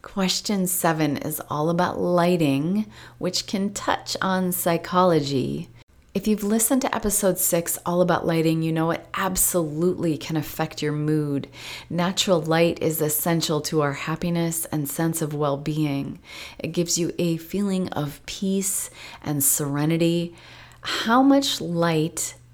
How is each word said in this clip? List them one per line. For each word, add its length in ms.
Question 640
seven 520
is 220
all 180
about 320
lighting, 840
which 280
can 280
touch 480
on 300
psychology. 1160
If 120
you've 180
listened 380
to 120
episode 440
six, 460
all 160
about 260
lighting, 360
you 100
know 180
it 240
absolutely 1000
can 200
affect 440
your 120
mood. 560
Natural 500
light 400
is 220
essential 600
to 200
our 100
happiness 760
and 220
sense 320
of 140
well-being. 880
It 100
gives 280
you 220
a 180
feeling 540
of 340
peace 680
and 220
serenity. 920
How 420
much 380
light 760